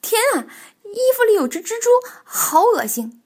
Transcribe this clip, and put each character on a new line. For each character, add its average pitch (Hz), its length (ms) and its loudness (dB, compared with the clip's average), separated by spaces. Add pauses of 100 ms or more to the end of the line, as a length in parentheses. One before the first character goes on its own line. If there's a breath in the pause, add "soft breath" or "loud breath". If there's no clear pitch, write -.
天 - 200 -2 (140)
啊， 269 120 -4 (380 loud breath)
衣 415 140 -14 (180)
服 494 60 0
里 440 120 4
有 339 120 2
只 254 160 -6
蜘 453 180 -8
蛛， 480 100 -2 (340 loud breath)
好 - 400 0
恶 415 220 2
心！ 226 400 -8